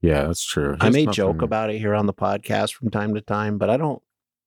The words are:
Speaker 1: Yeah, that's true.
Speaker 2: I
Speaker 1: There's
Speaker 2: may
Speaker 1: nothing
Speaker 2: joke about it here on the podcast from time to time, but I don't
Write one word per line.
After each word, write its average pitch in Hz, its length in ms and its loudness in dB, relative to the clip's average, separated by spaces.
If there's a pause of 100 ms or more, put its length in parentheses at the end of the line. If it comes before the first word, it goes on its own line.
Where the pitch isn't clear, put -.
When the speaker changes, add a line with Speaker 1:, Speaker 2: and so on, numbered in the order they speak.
Speaker 1:
Yeah, 76 220 4
that's 82 200 -2
true. 71 360 -2
Speaker 2:
I - 60 2
Speaker 1:
There's 113 100 6
Speaker 2:
may 151 100 4
Speaker 1:
nothing 104 80 0
Speaker 2:
joke 92 300 0
about 110 260 -2
it 107 80 -4
here 107 160 0
on 104 140 2
the 98 60 0
podcast 104 600 -2
from 120 160 -4
time 107 240 -2
to 107 80 -4
time, 104 380 -2
but 101 100 2
I 123 80 4
don't 156 240 -4 (460)